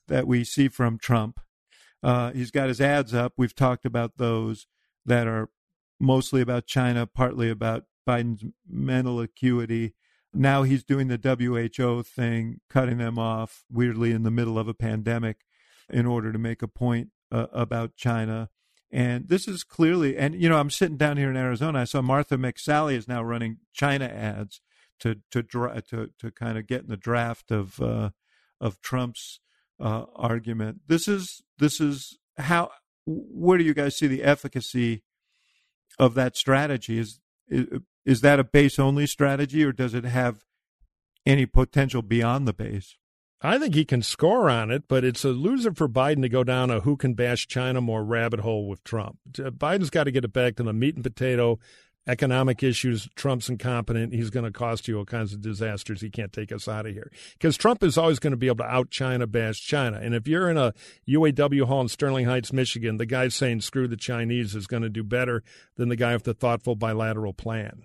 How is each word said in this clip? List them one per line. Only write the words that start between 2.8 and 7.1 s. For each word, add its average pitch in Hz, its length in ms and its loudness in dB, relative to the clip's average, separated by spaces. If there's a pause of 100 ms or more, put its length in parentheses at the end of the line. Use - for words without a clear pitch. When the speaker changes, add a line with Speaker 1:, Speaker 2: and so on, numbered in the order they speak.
Speaker 1:
up. 120 220 0
We've 120 180 2
talked 127 320 2
about 117 320 -2
those 113 500 -2 (380)
that 120 220 2
are 113 220 -4 (500)
mostly 131 420 4
about 120 240 -2
China, 123 420 0
partly 123 420 0